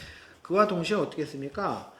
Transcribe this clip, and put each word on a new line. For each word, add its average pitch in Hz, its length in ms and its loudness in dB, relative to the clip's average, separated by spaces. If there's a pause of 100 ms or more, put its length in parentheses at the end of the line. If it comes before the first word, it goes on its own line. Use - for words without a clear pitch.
(420)
그와 202 240 6
동시에 185 300 0
어떻게 156 260 0
했습니까? 139 760 -6